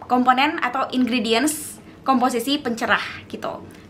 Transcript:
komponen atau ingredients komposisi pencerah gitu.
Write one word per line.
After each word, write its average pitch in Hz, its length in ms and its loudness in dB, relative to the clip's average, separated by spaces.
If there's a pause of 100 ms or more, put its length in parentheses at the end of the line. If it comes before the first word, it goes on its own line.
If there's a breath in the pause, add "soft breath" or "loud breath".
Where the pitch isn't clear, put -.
komponen 254 520 4
atau 254 320 -2
ingredients 240 880 0 (240 loud breath)
komposisi 254 560 2
pencerah 220 680 -2
gitu. - 360 -8 (260 loud breath)